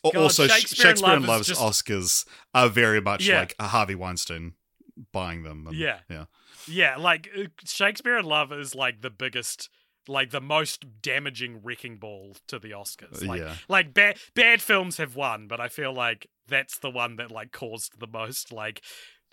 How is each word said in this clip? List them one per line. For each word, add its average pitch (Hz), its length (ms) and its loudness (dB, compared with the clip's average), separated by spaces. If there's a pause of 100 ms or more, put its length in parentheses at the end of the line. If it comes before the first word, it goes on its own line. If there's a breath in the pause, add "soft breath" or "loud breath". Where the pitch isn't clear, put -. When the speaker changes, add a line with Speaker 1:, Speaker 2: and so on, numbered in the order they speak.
Speaker 1:
a-, 160 100 4
Speaker 2:
God, 170 100 4
Speaker 1:
also 147 240 6
Sh-, - 40 6
Speaker 2:
Shakespeare 226 360 6
in 220 80 8
Speaker 1:
Shakespeare 190 200 6
in 139 80 2
Speaker 2:
Love - 0 -
is 123 40 0
Speaker 1:
Love's 113 200 4
Speaker 2:
just 170 140 0
Speaker 1:
Oscars 101 640 0 (300 loud breath)
are 123 140 8
very 110 320 4
much 101 260 -2
Speaker 2:
Yeah. 185 120 4
Speaker 1:
like - 200 -4
a 107 80 -4
Harvey 98 280 0
Weinstein 85 580 -8 (580)
buying 85 320 -6
them. 78 240 -14
And, 80 100 -12
Speaker 2:
Yeah. 139 220 -4 (100)
Speaker 1:
yeah. 78 160 -12 (400 loud breath)
Speaker 2:
Yeah, 160 320 2
like, 165 400 0
uh, 202 60 -8 (220)
Shakespeare 208 520 -2
in 196 80 -2
Love 151 260 -2
is, 143 220 -10
like, 123 280 -4
the 127 80 -8
biggest, 123 600 -8 (380)
like, 135 240 -2
the 139 100 -4
most 139 600 -4
damaging 127 600 -6
wrecking 117 360 -12
ball 98 380 -18 (120)
to 135 120 -12
the 107 120 -16
Oscars. 98 540 -12
Like, 92 160 -6
Speaker 1:
Yeah. 78 140 -10 (140)
Speaker 2:
like, 180 240 2
ba-, 202 220 4 (180 loud breath)
bad 233 280 6
films 190 360 0
have 139 180 -6
won, 113 320 -6
but 117 140 -8
I 123 80 -6
feel 135 240 -8
like 120 340 -4 (200)
that's 135 300 -4
the 139 120 -8
one 120 280 -4
that, 117 140 -12
like, 110 220 -14
caused 113 480 -12
the 120 60 -12
most, 110 440 -10
like, 110 300 -10 (520 loud breath)